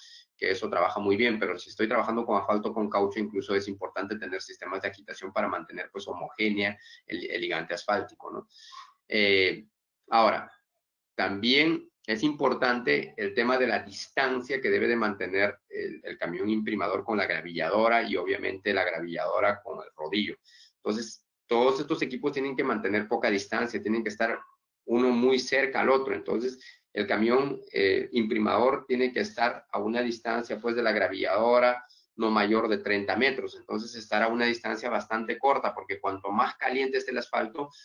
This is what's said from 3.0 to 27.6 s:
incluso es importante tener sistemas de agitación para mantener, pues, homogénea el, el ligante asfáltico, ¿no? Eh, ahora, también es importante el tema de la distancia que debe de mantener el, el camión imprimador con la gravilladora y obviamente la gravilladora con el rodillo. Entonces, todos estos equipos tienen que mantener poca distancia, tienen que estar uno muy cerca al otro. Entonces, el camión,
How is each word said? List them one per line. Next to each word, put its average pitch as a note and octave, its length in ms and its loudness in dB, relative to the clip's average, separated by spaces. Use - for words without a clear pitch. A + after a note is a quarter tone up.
incluso G2+ 340 -2
es G2+ 140 0
importante G2 480 -6
tener F#2+ 240 -8
sistemas F#2 420 -10
de G2 60 -2
agitación F#2+ 440 -14
para G#2 140 0
mantener, F2 460 -6
pues, G2+ 160 -10
homogénea G2+ 680 -2
el, - 240 -8
el G2 100 -4
ligante E2+ 340 -4
asfáltico, - 580 -4
¿no? - 160 -12
Eh, G2 600 2
ahora, A2+ 400 4
también B2 760 2
es A2 160 -2
importante C#3 960 0
el G2+ 160 -4
tema B2 260 2
de B2+ 80 2
la G#2+ 160 2
distancia B2+ 800 -4
que A#2+ 100 0
debe G2+ 160 4
de A#2+ 100 2
mantener G2 600 0
el, F2 360 -8
el F2+ 140 -12
camión F2+ 320 -4
imprimador G2+ 540 -2
con A2 120 -2
la F#2+ 100 0
gravilladora F2 760 0
y G#2 140 -4
obviamente F#2+ 580 -2
la F#2+ 100 2
gravilladora E2+ 800 -2
con E2 160 -10
el D#2+ 180 -16
rodillo. F2+ 400 -4
Entonces, A2 420 -6
todos B2+ 340 4
estos D3 220 -2
equipos B2+ 300 -4
tienen C3+ 220 -4
que C3+ 80 -2
mantener G#2+ 460 0
poca A#2 220 0
distancia, A2 520 -2
tienen A2 220 0
que G#2+ 60 -6
estar A2+ 280 -2
uno B2 240 2
muy B2 300 4
cerca C3 420 0
al G#2+ 80 2
otro. C3+ 260 4
Entonces, A#2+ 480 -4
el G#2 140 0
camión, A#2+ 540 2